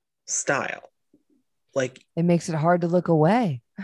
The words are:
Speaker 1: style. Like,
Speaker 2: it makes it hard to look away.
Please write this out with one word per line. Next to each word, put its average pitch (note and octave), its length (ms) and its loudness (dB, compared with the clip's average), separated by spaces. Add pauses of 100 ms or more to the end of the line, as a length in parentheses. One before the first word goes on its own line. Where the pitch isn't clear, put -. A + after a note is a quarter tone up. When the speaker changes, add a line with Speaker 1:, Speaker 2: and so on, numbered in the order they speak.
(260)
Speaker 1:
style. - 560 -4 (920)
Like, C3 300 -4 (100)
Speaker 2:
it E3 100 -2
makes F3 240 2
it E3 60 -4
hard E3+ 280 2
to F3 60 0
look F3 200 0
away. E3 540 2 (220)